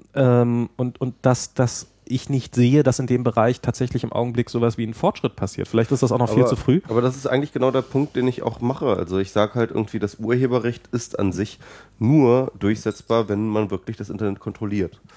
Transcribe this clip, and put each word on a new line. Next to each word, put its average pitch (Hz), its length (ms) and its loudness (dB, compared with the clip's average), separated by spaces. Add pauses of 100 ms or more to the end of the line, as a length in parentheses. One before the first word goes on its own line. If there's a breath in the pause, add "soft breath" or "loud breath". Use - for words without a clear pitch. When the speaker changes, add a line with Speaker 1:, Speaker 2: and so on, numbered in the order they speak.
(160)
Speaker 1:
ähm, 120 640 2
und, 123 240 -6
und 127 220 -6
dass, 127 300 2
dass - 340 -2 (160)
ich - 260 -6
nicht 135 260 -4
sehe, 127 280 6
dass 127 160 2
in 127 80 -4
dem 123 160 0
Bereich 117 380 2
tatsächlich 127 420 -4
im 117 80 -6
Augenblick 120 380 -2
sowas 117 280 0
wie 113 80 -4
ein 113 80 -6
Fortschritt - 440 -4
passiert. 98 320 -6
Vielleicht 117 240 2
ist 131 100 0
das 123 80 2
auch 117 60 0
noch 120 120 2
viel 113 120 4
Speaker 2:
Aber, 123 80 4
Speaker 1:
zu 131 80 0
früh. 147 320 2
Speaker 2:
aber 113 120 2
das 127 140 0
ist 135 100 -10
eigentlich 139 280 -2
genau 131 180 0
der 127 120 0
Punkt, 139 340 -4
den 127 100 0
ich 123 160 -4
auch 120 160 -4
mache. 120 380 0
Also 90 220 -2
ich 95 120 -4
sag 104 240 0
halt 117 160 0
irgendwie, 107 260 -4
das 101 180 -4
Urheberrecht 120 760 -2
ist - 280 -6
an 98 120 0
sich 92 260 -6 (420 loud breath)
nur 131 600 4
durchsetzbar, 107 720 -2
wenn 104 180 -2
man 107 240 -2
wirklich 107 240 -8
das 104 140 -12
Internet 101 320 -6
kontrolliert. 101 580 -6 (180)